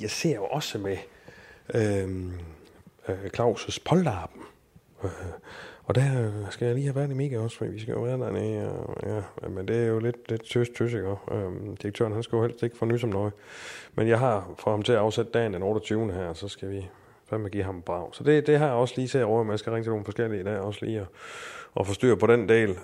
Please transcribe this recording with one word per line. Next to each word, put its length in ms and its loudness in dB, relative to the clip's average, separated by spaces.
jeg 80 -4
ser 240 0
jo 100 -4
også 340 -2
med, 180 -2
øhm, 580 0
øh, 160 -4
Claus' 480 0
polterappen. 580 0
Øh, 60 -2
og 100 0
der 380 2
skal 160 -2
jeg 80 2
lige 120 -2
have 100 -2
været 140 0
i 40 -4
Mickey 220 -2
også, 200 -2
fordi 140 -4
vi 100 -8
skal 120 -6
jo 80 -2
være 180 -2
dernede, 540 -2
og, 240 -6
ja, 420 -6
men 200 -6
det 80 2
er 100 2
jo 120 2
lidt, 320 -2
lidt 200 -4
tøs, 180 2
tøs, 240 0
ikke? 220 -2
Øhm, 440 -4
direktøren, 360 -2
han 100 -2
skal 140 -2
jo 60 4
helst 200 -2
ikke 140 -2
få 80 -2
nys 200 2
om 60 2
noget. 220 0
Men 140 2
jeg 100 6
har 400 2
fået 140 2
ham 100 0
til 100 4
at 60 6
afsætte 340 2
dagen 220 2
den 80 -4
otteogtyvende 520 0
her, 180 -4
så 160 -8
skal 220 -8
vi 180 -6
fandme 180 -2
give 160 -2
ham 120 -6
en 60 -12
brag. 300 -4
Så 120 -8
det, 220 6
det 120 6
har 80 4
jeg 80 2
også 220 2
lige 120 -2
set 140 4
over, 220 4
at 60 -2
jeg 80 0
skal 140 -4
ringe 120 0
til 60 -2
nogle 140 -2
forskellige 360 -2
i 40 -4
dag, 140 -2
også 260 -4
lige 160 -2
at, 60 -6
at 60 2
få 80 0
styr 200 6
på 120 2
den 220 8
del. 360 6